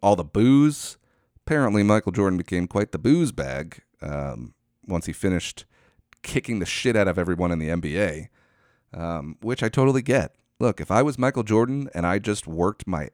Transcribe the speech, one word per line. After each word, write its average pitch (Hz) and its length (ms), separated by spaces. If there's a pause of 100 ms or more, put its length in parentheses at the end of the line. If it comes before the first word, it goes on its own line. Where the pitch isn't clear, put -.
all 101 140
the 85 80
booze. 139 720 (500)
Apparently, 117 360
Michael 104 300
Jordan 95 240
became 87 320
quite 101 240
the 85 60
booze 143 340
bag, 69 500 (200)
um, 69 520 (320)
once 87 200
he 85 60
finished - 520 (580)
kicking - 380
the 82 60
shit - 280
out 101 140
of 87 100
everyone 87 320
in 85 80
the 78 120
N 85 100
B 76 180
A, 80 320 (600)
um, 80 480
which 117 220
I 113 60
totally 131 340
get. 120 340 (240)
Look, 110 200
if - 100
I 110 120
was 139 160
Michael 127 240
Jordan 123 500
and 87 140
I 92 120
just 104 280
worked 87 400
my 80 280